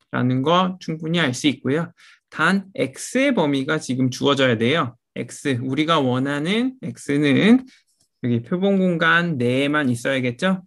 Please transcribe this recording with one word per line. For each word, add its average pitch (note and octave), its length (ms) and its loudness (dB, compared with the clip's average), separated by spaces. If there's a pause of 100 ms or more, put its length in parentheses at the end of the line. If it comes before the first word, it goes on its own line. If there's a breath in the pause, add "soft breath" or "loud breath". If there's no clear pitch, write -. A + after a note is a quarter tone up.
(420)
거 F#3 380 2
충분히 D#3+ 400 -4
알 C3+ 140 0
수 D#3 140 -2
있고요. C#3+ 440 -2 (380 soft breath)
단 F#3 440 0
X의 B3 600 -2
범위가 D3 440 0
지금 C3 320 -2
주어져야 C3 460 2
돼요. B2+ 400 0 (200)
X, B2+ 460 -4
우리가 D3+ 380 0
원하는 C#3+ 840 -2
X는 C#3+ 840 2 (560 loud breath)
여기 A#2+ 200 0
표본 F#3+ 360 0
공간 E3+ 580 2
내에만 C3+ 520 0
있어야겠죠? C3 800 -2